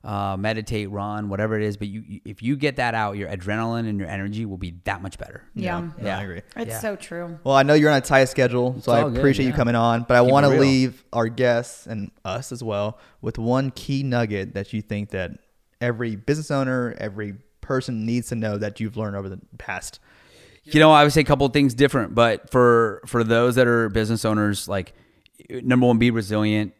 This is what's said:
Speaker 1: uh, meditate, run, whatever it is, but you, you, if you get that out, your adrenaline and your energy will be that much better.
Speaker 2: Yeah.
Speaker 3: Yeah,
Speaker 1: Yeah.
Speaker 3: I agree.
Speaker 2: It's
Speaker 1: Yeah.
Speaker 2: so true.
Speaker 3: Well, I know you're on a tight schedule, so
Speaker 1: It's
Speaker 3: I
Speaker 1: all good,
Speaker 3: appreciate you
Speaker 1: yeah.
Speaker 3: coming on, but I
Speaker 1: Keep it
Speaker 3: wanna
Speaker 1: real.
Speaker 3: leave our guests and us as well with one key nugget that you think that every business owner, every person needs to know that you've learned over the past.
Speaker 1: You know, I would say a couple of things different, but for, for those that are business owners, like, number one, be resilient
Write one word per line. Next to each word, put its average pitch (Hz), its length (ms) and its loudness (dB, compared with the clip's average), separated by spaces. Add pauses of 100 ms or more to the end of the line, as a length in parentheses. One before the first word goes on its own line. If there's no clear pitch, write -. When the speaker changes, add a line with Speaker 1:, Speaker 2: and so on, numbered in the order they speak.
Speaker 1:
uh, 101 340 -6
meditate, 104 520 -6
run, 104 380 -6
whatever 107 320 -2
it 107 60 -2
is, 104 100 -4
but 104 140 -10
you, 110 180 -12
you, 95 160 -16
if - 180 -16
you 127 140 -2
get 139 220 -2
that 120 180 -2
out, 104 220 -2
your 98 100 -6
adrenaline 110 600 -4
and 101 100 -4
your 92 80 -6
energy 101 380 -6
will 98 120 -10
be 87 180 -10 (100)
that 98 160 -6
much 95 160 -12
better. - 260 -18 (100)
Speaker 2:
Yeah. 175 360 -6 (100)
Speaker 3:
Yeah, 110 60 -10
Speaker 1:
Yeah. 185 140 -4
Speaker 3:
I - 40 -8
agree. 90 180 -12 (140)
Speaker 2:
It's 233 140 -8
Speaker 1:
Yeah. 113 100 -8
Speaker 2:
so 208 160 -6
true. 170 480 -12
Speaker 3:
Well, 135 120 2
I 135 80 6
know 147 100 6
you're 151 180 6
on 143 60 4
a 131 40 2
tight 135 240 4
schedule, 127 480 0
so 123 40 -8
Speaker 1:
It's - 100 -8
Speaker 3:
I 117 140 4
Speaker 1:
all 131 80 0
good, 117 80 -4
Speaker 3:
appreciate 135 280 4
you 123 60 0
Speaker 1:
yeah. - 60 -4
Speaker 3:
coming 120 180 2
on, 117 320 2
but 127 80 4
I 120 60 8
Speaker 1:
Keep 123 80 6
it - 20 6
Speaker 3:
wanna 143 200 6
Speaker 1:
real. 131 100 4
Speaker 3:
leave 131 500 2
our 117 160 0
guests 120 600 -2
and 104 240 -8 (120)
us 101 300 -8
as 123 100 -12
well 107 360 -4 (220)
with - 160 -6
one 127 340 0
key 139 320 -4
nugget 107 500 -2
that 98 180 -8
you 107 100 -6
think 104 280 -8
that 90 220 -8 (500)
every 117 340 -4
business 147 360 -4
owner, 127 480 -2
every 104 340 -8 (260)
person 123 460 -4
needs 117 240 -2
to 120 60 -4
know 107 220 -4
that 104 220 -6
you've 110 160 -6
learned 104 220 -6
over 95 100 -8
the 92 120 -12 (180)
past. - 420 -12 (640)
Speaker 1:
You 151 160 2
know, 156 120 8
I 147 120 8
would 147 80 4
say 160 100 2
a 135 40 2
couple 139 200 2
of 127 80 0
things 139 200 2
different, 123 420 0
but 113 340 2
for, 117 580 4
for 117 180 0
those 117 300 4
that 127 120 6
are 117 220 2
business 110 340 -2
owners, 104 460 0
like, 98 240 -6 (560)
number 127 360 2
one, 120 120 6
be 120 140 4
resilient 107 680 0